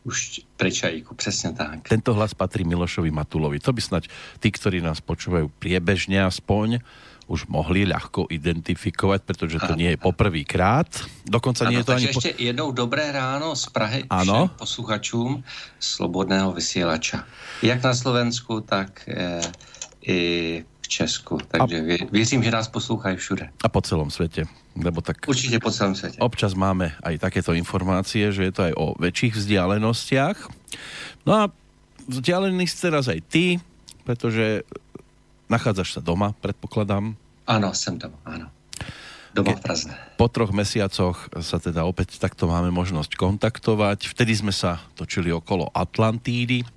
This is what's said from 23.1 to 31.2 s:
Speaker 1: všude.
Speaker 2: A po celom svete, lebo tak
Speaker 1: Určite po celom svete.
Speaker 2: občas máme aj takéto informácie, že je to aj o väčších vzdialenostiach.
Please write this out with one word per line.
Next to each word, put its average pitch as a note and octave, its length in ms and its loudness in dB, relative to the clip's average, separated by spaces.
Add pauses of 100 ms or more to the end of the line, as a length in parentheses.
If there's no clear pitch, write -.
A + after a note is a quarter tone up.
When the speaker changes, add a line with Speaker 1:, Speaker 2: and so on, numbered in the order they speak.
Speaker 1:
všude. - 440 -6
Speaker 2:
A - 80 2
po G2 160 2
celom D#2 240 0
svete, D#2+ 400 -2 (240)
lebo E3+ 320 -2
tak - 240 -4
Speaker 1:
Určite B2+ 320 2
po A#2 80 0
celom G#2 240 0
svete. F#2 240 -8
Speaker 2:
občas A2 400 0
máme F#2 480 2
aj D#2+ 160 -2
takéto F#2 320 0
informácie, F#2 800 2
že F#2+ 160 2
je F#2 80 -2
to G2+ 80 2
aj E2 80 2
o - 240 -2
väčších G#2+ 400 0
vzdialenostiach. G#2+ 1120 2 (800)